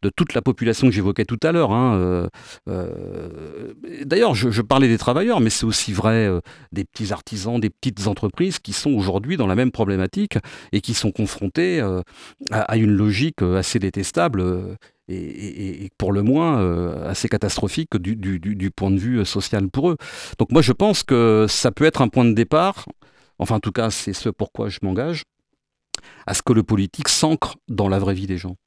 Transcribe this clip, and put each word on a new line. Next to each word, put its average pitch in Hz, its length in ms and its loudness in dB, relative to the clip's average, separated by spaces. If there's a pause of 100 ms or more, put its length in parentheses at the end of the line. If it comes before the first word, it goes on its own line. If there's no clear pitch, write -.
de 101 80 0
toute - 240 -2
la 113 80 0
population 117 440 2
que 123 60 6
j'évoquais 101 320 0
tout 113 180 -6
à 160 80 2
l'heure, 165 220 2
hein, 120 240 2
euh, 90 320 0 (400)
euh, 87 1040 -10 (300)
d'ailleurs, 170 320 2
je, 117 140 2
je 110 120 0
parlais 135 240 6
des 113 120 6
travailleurs, 180 420 2
mais 113 100 4
c'est - 160 -2
aussi 107 260 -2
vrai, 110 360 2
euh, 90 120 0 (300)
des 101 140 -6
petits 98 280 -6
artisans, 113 460 -4
des 107 120 0
petites 101 360 -6
entreprises 110 540 -2
qui - 120 -12
sont - 200 0
aujourd'hui 101 440 0
dans 123 120 0
la 95 80 2
même 127 160 2
problématique 101 680 0 (320)
et 101 100 0
qui 113 140 -4
sont 107 160 0
confrontés, 151 720 -2
euh, 92 220 -2 (500)
à, 110 80 0
à 110 160 -2
une 110 160 4
logique, 107 500 0
euh, 92 160 2
assez 95 220 -2
détestable, 101 600 -2
euh, 92 360 -2 (320)
et, 92 80 -8
et, 95 680 -10
et 95 140 -12
pour 98 140 -2
le 101 100 2
moins, 143 380 2
euh, 87 500 -2
assez - 180 -4
catastrophique 107 680 -2
du, 98 180 -2
du, 95 240 -4
du, 98 160 -4
du 95 160 -2
point 98 220 0
de 98 60 2
vue, 120 200 0
euh, 104 60 2
social 98 440 -2
pour 143 220 0
eux. 165 60 0 (420)
Donc - 140 2
moi, 156 100 8
je 127 100 4
pense 202 300 2
que 113 460 4
ça - 240 0
peut 147 140 2
être 156 160 4
un 120 60 4
point 123 160 4
de 117 100 6
départ, 156 520 2 (540)
enfin - 160 0
en 107 40 2
tout 104 120 -4
cas, 113 180 0
c'est - 220 -6
ce - 160 -4
pourquoi 107 400 -4
je 101 140 -8
m'engage, 123 400 -2 (1040)
à 98 80 -4
ce - 80 -2
que - 100 4
le 110 120 6
politique 101 440 0
s'ancre - 480 2 (120)
dans 101 180 0
la 95 140 2
vraie 98 140 2
vie 95 120 -6
des 92 120 -4
gens. 90 180 -8 (100)